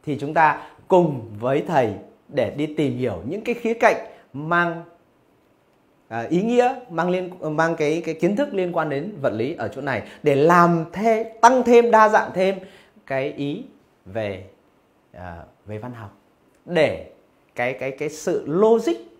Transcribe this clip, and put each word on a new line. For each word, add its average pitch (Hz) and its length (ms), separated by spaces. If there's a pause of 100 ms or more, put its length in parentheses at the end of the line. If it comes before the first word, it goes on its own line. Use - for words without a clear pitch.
Thì 143 140
chúng 147 160
ta 156 260 (280)
cùng 147 420 (100)
với 135 280
thầy 127 260 (340)
để - 280
đi 147 100
tìm 147 320
hiểu 120 160 (100)
những 196 200
cái 240 100
khía 233 200
cạnh 226 220 (360)
mang, 165 500 (1300)
à, 113 220
ý 175 120
nghĩa, 240 320 (160)
mang 170 200
liên, 175 460
mang 165 200
cái, 160 300
cái 160 80
kiến 185 220
thức 269 160
liên 185 200
quan 160 160
đến 151 240 (100)
vật 123 100
lý 120 220
ở 113 140
chỗ 131 120
này 131 220 (200)
để 143 120
làm 170 580
thêm, 220 340 (140)
tăng 247 220
thêm, 233 280
đa 214 180
dạng 214 260
thêm 190 240 (480)
cái 135 260
ý 147 320 (400)
về, 98 400 (680)
à, 90 240 (300)
về 107 120
văn 123 140
học, 110 180 (540)
để 139 460 (440)
cái, 123 180
cái, 131 180
cái 147 180
sự 151 380
logic 220 500 (240)